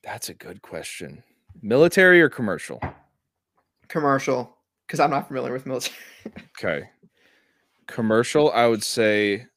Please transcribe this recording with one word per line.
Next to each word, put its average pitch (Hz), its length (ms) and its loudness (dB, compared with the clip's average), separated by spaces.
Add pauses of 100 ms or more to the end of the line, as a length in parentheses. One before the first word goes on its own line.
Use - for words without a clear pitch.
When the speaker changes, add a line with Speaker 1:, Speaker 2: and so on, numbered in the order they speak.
Speaker 1:
That's - 260 -14
a 90 60 -16
good - 280 -20
question. 78 600 -14 (400)
Military 175 580 6
or 151 80 6
commercial? 95 520 -6 (1080)
Speaker 2:
Commercial, 135 680 -2 (320)
'cause - 120 -4
I'm 143 100 4
not 139 180 -4
familiar 127 240 -8
with 131 140 -10
military. 131 300 -8 (280)
<laughs> - 120 -16 (220)
Speaker 1:
Okay. 78 320 -6 (960)
Commercial, 120 680 2
I 120 140 4
would 113 160 0
say 104 640 0 (100)